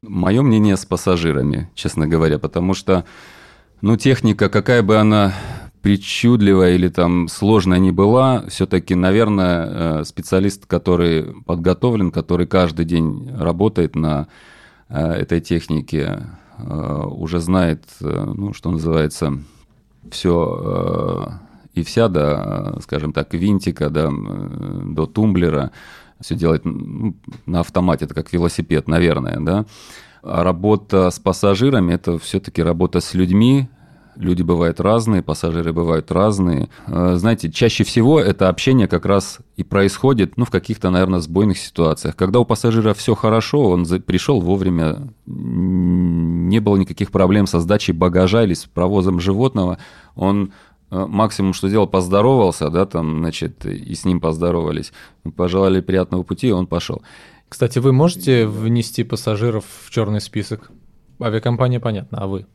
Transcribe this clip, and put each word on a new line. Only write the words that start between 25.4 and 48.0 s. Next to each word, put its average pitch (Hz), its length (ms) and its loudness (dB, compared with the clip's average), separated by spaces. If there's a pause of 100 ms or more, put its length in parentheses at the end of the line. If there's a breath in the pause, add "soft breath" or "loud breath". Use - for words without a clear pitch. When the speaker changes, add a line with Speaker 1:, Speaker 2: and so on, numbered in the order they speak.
Speaker 1:
все - 140 -6
делает, 82 320 0
м, - 480 -6 (320)
на 85 140 -2
автомате, 85 460 0
это 73 80 -12
как - 180 -6
велосипед, 85 560 0
наверное, 82 500 0
да. 90 260 0 (600 loud breath)
А 87 180 -4
работа 92 680 2
с - 80 -12
пассажирами — 98 720 2
это 85 240 -2
все-таки - 420 -6
работа 85 380 0
с - 160 -6
людьми. 110 540 4 (480 soft breath)
Люди 90 260 -2
бывают 85 380 0
разные, 107 420 2
пассажиры 82 500 -4
бывают 82 380 -2
разные. 92 600 0 (180 loud breath)
Э, 90 260 0
знаете, 90 380 0
чаще 113 320 0
всего 131 340 4
это 98 300 2
общение 107 400 2
как 87 180 -2
раз 95 320 0 (180)
и 98 60 -6
происходит, 98 720 2
ну, 120 80 0
в - 60 -8
каких-то, 95 400 -2
наверное, 92 300 2
сбойных 90 380 0
ситуациях. - 580 -2
Когда 95 240 2
у 117 40 4
пассажира 110 500 2
все 110 200 -2
хорошо, 113 560 2
он 90 140 2
за-, 85 160 0
пришел 101 400 0
вовремя, 87 560 0 (320)
н-, 87 1200 0
не 104 100 2
было 107 180 2
никаких 95 360 -2
проблем 95 340 4
со 87 140 0
сдачей 90 340 0
багажа 92 480 2